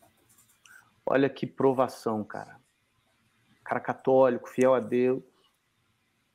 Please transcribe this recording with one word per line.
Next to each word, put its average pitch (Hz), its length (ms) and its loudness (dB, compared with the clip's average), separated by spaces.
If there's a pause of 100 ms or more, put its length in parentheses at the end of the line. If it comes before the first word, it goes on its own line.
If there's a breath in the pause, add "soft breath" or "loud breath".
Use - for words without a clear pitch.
(1040 soft breath)
Olha 135 240 2
que 135 200 -6
provação, 123 760 -2
cara. - 320 -16 (1080)
Cara 117 160 -6
católico, 127 680 2
fiel 127 280 2
a 123 40 0
Deus. 123 440 -2 (1120)